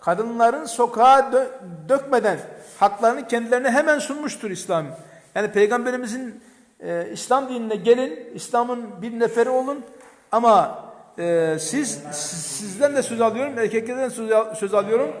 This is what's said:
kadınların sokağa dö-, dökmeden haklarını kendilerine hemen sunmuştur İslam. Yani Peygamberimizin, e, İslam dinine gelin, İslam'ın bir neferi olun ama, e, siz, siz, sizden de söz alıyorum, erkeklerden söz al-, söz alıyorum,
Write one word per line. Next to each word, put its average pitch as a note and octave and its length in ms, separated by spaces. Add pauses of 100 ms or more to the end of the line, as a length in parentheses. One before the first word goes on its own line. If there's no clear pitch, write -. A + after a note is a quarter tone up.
kadınların A#3 640
sokağa A#3+ 540
dö-, C4 300 (400)
dökmeden B3 500 (400)
haklarını A#3 500
kendilerine A#3+ 420
hemen D4 280
sunmuştur C#4 520
İslam. E3+ 360 (480)
Yani G#3 180
Peygamberimizin, A#3+ 880 (400)
e, E3+ 320
İslam B3+ 360
dinine A3+ 280
gelin, A#3+ 580
İslam'ın A#3+ 680
bir A#3 180
neferi A#3 280
olun C4 360 (480)
ama, G#3+ 520 (340)
e, E3 420
siz, G#3+ 420 (100)
siz, - 300
sizden G#3 540
de C4 60
söz A3+ 180
alıyorum, A#3+ 380
erkeklerden A#3 500
söz A3+ 240
al-, A3 220
söz G3+ 200
alıyorum, A3 360 (100)